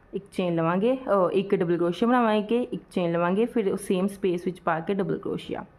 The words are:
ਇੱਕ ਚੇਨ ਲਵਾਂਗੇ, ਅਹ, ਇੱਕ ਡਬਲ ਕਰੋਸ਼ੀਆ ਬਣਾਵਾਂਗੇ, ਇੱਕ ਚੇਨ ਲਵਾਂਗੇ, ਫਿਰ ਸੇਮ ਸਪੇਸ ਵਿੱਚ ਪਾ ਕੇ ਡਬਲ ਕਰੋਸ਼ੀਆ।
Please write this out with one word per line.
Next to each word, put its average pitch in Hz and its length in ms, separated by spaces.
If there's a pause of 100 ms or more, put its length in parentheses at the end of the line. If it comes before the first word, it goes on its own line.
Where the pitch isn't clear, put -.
(140)
ਇੱਕ 196 180
ਚੇਨ 175 240
ਲਵਾਂਗੇ, 180 400
ਅਹ, 202 360
ਇੱਕ 196 240
ਡਬਲ 175 220
ਕਰੋਸ਼ੀਆ 175 320
ਬਣਾਵਾਂਗੇ, 226 520
ਇੱਕ 247 200 (100)
ਚੇਨ 175 200
ਲਵਾਂਗੇ, 175 340
ਫਿਰ 208 300
ਸੇਮ 196 320
ਸਪੇਸ 185 380
ਵਿੱਚ 175 140
ਪਾ 165 200
ਕੇ 165 140
ਡਬਲ 190 240
ਕਰੋਸ਼ੀਆ। - 480 (140)